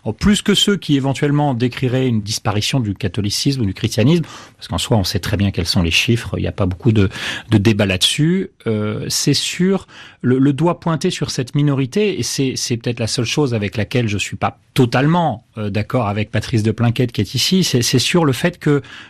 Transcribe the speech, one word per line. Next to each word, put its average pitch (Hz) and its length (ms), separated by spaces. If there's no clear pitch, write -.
En 113 80
plus 202 300
que 202 120
ceux 202 220
qui 147 200
éventuellement 143 580
décriraient 127 540
une 113 120
disparition 107 580
du 104 160
catholicisme 104 680
ou - 20
du 95 100
christianisme, 139 480
parce - 120
qu'en 92 100
soi 117 200
on 92 60
sait - 140
très - 200
bien 101 120
quels 90 160
sont 95 160
les 85 80
chiffres, - 460
il 95 60
n'y 92 40
a 90 60
pas 98 140
beaucoup 90 260
de, 101 160
de 110 80
débat 104 280
là-dessus. 156 640
Euh, 107 420
c'est - 240
sûr 185 540
le, 127 180
le 139 140
doigt 165 280
pointé 165 300
sur - 200
cette - 240
minorité, 143 640
et 123 40
c'est, 131 340
c'est - 200
peut-être 117 240
la 113 60
seule 117 180
chose 127 300
avec 104 240
laquelle 110 300
je 101 100
suis - 180
pas - 220
totalement, 135 720
euh, 104 140
d'accord 107 360
avec 104 240
Patrice 107 320
de 110 100
Plainquette 120 400
qui 107 100
est - 120
ici, 180 300
c'est, 120 180
c'est 127 160
sur 165 280
le 135 60
fait 175 260
que, 143 240